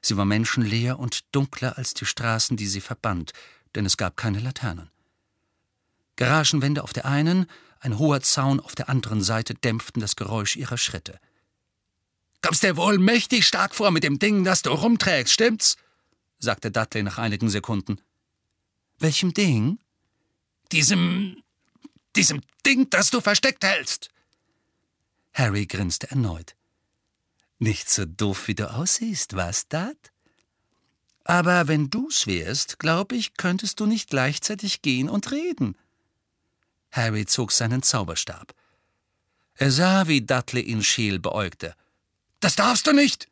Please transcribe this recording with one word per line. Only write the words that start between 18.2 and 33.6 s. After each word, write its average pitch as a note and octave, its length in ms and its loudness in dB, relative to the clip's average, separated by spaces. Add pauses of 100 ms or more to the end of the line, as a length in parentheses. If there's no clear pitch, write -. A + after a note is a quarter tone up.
„Welchem D#3+ 340 0
Ding?“ D#3 460 2 (920)
„Diesem, F3 680 0 (760)
diesem E3+ 260 2 (220)
Ding, C4 280 4
das F#3+ 180 4
du B3 120 0
versteckt G#3 420 0
hältst.“ F#3+ 480 -2 (1200)
Harry G#2 320 0
grinste F2+ 460 -4
erneut. G2 440 -4 (1000)
„Nicht G#2+ 320 -2
so G2 160 0
doof, F#2+ 420 -2
wie G#2 60 -2
du - 180 -6
aussiehst, F3+ 640 -2
was, F2+ 320 -4
Dad? G3 300 -6 (1300)
Aber F3 440 4
wenn D3+ 220 0
du's C4+ 380 -2
wärst, F#2 500 -4
glaub E3+ 360 -2
ich, A#3 200 -4
könntest F#3 460 -2